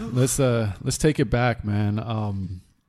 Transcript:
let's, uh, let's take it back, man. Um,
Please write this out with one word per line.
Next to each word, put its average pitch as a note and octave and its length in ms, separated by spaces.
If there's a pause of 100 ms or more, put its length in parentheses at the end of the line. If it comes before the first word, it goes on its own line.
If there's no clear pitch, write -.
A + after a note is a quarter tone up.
let's, C3 380
uh, A#2 340 (100)
let's C3 160
take D#3 200
it A#2+ 120
back, A#2+ 340
man. G#2 340
Um, G2+ 640 (280)